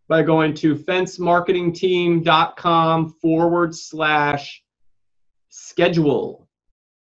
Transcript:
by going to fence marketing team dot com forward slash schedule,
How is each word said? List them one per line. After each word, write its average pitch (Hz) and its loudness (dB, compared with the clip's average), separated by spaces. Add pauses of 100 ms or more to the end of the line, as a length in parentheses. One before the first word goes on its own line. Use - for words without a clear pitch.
by 160 2
going 156 2
to 151 0
fence 185 -4
marketing 175 0
team 175 0
dot 160 2
com 165 0
forward 165 0
slash 151 -4 (840)
schedule, 151 -2 (720)